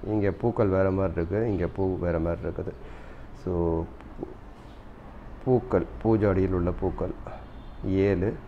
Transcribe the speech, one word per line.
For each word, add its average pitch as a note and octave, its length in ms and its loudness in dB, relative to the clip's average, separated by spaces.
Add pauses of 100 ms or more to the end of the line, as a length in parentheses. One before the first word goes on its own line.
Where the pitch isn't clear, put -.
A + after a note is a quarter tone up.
(140)
இங்க G2+ 180 4 (120)
பூக்கள் A2 340 4
வேற F#2+ 120 6 (100)
மாதிரி F2 200 0
இருக்கு, F#2+ 220 0 (120)
இங்க F2 140 0 (100)
பூ F#2+ 80 2 (200)
வேற E2+ 100 2 (120)
மாதிரி E2+ 200 -2
இருக்குது. E2+ 260 -4 (720)
So F2+ 100 -2 (1900)
பூக்கள், A#2+ 420 4 (160)
பூஜாடியில் F#2+ 560 4
உள்ள F2 100 2 (140)
பூக்கள் F2 320 -2 (920)
ஏழு. G2 240 4 (180)